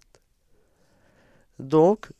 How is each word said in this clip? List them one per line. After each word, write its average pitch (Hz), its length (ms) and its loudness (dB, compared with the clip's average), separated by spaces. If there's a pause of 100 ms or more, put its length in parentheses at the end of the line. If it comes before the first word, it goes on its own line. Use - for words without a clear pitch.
(1600)
Donc, 156 600 0